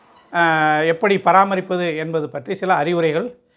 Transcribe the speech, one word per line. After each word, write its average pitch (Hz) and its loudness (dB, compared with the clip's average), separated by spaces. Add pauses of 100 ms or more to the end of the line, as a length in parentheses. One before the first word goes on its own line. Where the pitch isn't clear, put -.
(340)
ஆ, 160 2
எப்படி 165 0
பராமரிப்பது 185 0
என்பது 156 -6
பற்றி 139 -8
சில 185 0
அறிவுரைகள் 165 -2 (180)